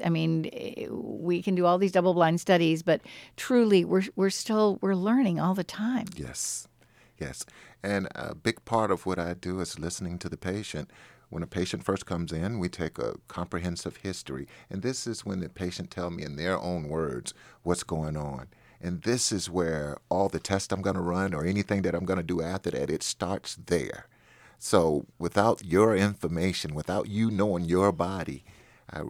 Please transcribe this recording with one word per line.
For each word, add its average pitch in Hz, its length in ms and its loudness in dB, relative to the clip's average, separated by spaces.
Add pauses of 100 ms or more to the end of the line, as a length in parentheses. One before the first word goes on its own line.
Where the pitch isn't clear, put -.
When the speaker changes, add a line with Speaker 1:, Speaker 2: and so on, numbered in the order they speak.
Speaker 1:
I 170 60 2
mean, 160 420 0
eh, - 380 -8
we 165 500 -4
can 185 140 0
do 180 120 4
all 175 120 6
these 190 140 2
double-blind 175 480 4
studies, 165 420 4
but 165 180 4 (360)
truly 214 480 6
we're, 180 200 2 (120)
we're 190 140 4
still, 214 520 2
we're 196 120 2
learning 196 460 4
all 180 140 2
the 185 100 -2
time. 233 420 -2 (100)
Speaker 2:
Yes. - 520 -8 (500)
Yes. 69 280 -10 (360)
And 98 320 0
a - 200 -8
big - 320 -4
part 110 240 2
of 90 160 0
what 92 120 0
I 85 160 -2
do 92 260 -6
is 82 180 -6
listening 87 400 -6
to - 100 -8
the 82 80 -8
patient. 92 540 -6 (400)
When 82 120 -6
a - 60 -8
patient 90 340 -4
first 98 220 -2
comes 85 260 -4
in, 92 280 -2
we 90 100 0
take 80 300 -6
a 55 160 -2 (120)
comprehensive 87 720 -6
history. 71 480 -8 (220)
And 95 140 -8
this 127 240 -4
is 113 180 -6
when 95 160 -4
the 85 80 -6
patient 90 420 -6
tell 87 200 -6
me 85 120 -8
in 73 140 -8
their 87 240 0
own 85 280 -4
words 73 440 -4 (300)
what's 87 200 0
going 78 340 -4
on. 69 320 -8 (320)
And 87 220 -6
this 120 300 0
is 95 160 -2
where 80 480 0 (140)
all 95 180 4
the 85 100 -2
tests 98 340 -2
I'm 98 100 -2
gonna 95 180 0
run 87 320 0
or 76 120 -2
anything 98 380 0
that 87 120 0
I'm 85 100 0
gonna 90 180 0
do 82 200 -2
after 87 280 -4
that, 71 200 -2
it 80 120 -2
starts - 540 -4 (100)
there. 76 420 -2 (500)
So 80 480 4 (120)
without 101 460 2
your 98 320 6
information, 87 800 0
without 87 340 -2
you 110 220 0
knowing 98 340 2
your 92 280 6
body, 82 520 -4 (480)
I 76 180 -8